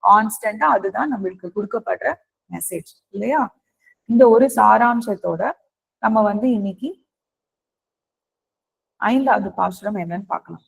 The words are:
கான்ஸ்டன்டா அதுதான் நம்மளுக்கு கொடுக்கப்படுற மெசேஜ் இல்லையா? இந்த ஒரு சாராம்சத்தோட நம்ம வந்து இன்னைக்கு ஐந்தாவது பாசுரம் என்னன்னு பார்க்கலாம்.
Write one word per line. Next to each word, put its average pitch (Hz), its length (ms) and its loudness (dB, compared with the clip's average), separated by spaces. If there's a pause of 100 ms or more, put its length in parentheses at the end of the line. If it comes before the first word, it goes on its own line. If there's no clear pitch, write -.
கான்ஸ்டன்டா 214 600 2
அதுதான் 254 540 -2
நம்மளுக்கு 185 380 -10
கொடுக்கப்படுற 208 580 -6 (380)
மெசேஜ் 170 580 -12
இல்லையா? 233 460 -4 (500)
இந்த 233 240 6
ஒரு 240 260 6
சாராம்சத்தோட 220 960 2 (480)
நம்ம 220 220 0
வந்து 208 300 0
இன்னைக்கு 208 540 -6 (1900)
ஐந்தாவது 220 560 0
பாசுரம் 190 440 -6
என்னன்னு 175 320 -8
பார்க்கலாம். 170 400 -10